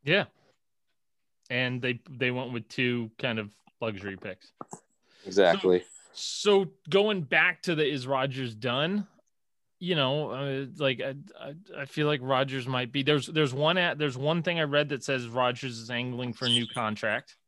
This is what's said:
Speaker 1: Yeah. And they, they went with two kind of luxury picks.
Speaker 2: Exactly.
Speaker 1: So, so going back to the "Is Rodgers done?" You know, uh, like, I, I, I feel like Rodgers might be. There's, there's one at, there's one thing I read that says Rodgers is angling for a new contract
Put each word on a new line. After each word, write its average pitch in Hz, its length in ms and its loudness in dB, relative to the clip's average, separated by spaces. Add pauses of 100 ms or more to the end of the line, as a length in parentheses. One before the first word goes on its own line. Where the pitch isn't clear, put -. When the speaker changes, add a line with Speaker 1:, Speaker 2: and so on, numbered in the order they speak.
Speaker 1:
Yeah. 170 220 2 (1200)
And 123 340 0
they, 123 260 -2
they 127 220 0
went 127 220 -4
with 117 160 -8
two 123 500 0
kind 117 220 -2
of 104 100 -8 (300)
luxury 101 360 -4
picks. - 360 -14 (720)
Speaker 2:
Exactly. 92 580 6 (280)
Speaker 1:
So, 196 520 2
so 190 60 -8 (180)
going 196 340 2
back 165 400 2
to 175 120 0
the 151 140 2
"Is 131 180 -2
Rodgers 131 480 -2
done?" 139 520 -2 (760)
You 175 120 0
know, 139 360 0
uh, 135 360 -4 (100)
like, 135 240 0
I, 135 140 -4 (280)
I, 143 120 -12 (240)
I 139 80 -8
feel 151 200 0
like 147 160 2
Rodgers 131 440 0
might 127 260 -2
be. 139 100 -2
There's, 143 240 2
there's 151 280 0
one 156 240 2
at, 175 180 2
there's 143 220 -2
one 156 240 0
thing 170 180 0
I 156 40 2
read 147 260 2
that 135 120 -4
says 127 240 -2
Rodgers 123 520 0
is 113 120 -12
angling 123 440 -4
for - 100 -6
a 120 60 2
new 120 160 2
contract 110 680 -4 (120)